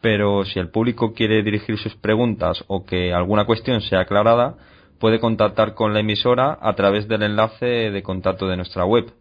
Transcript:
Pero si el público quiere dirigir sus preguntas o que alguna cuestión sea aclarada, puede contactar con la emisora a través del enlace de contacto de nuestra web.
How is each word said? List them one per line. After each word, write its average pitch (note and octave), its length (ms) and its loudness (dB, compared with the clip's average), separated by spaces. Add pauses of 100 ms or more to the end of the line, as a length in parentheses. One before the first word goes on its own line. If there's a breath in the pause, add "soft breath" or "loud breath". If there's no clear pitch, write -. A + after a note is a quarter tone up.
Pero G2+ 440 2
si G2 140 -6
el F2+ 100 -4
público A#2 460 -2
quiere G#2+ 260 2
dirigir G#2 380 -4
sus - 160 -8
preguntas G#2+ 720 0
o F#2+ 180 -6
que F2+ 260 -2
alguna F#2+ 340 0
cuestión A#2 360 0
sea F#2 200 0
aclarada, A#2 540 2 (440 soft breath)
puede A2+ 200 2
contactar G#2+ 540 0
con G#2+ 220 0
la G#2+ 60 2
emisora B2 600 0
a G#2 140 0
través G2+ 320 2
del G#2+ 160 0
enlace A2 640 -2
de G2 140 -6
contacto F#2+ 440 -2
de F#2 100 -2
nuestra F2+ 280 -4
web. G#2+ 360 2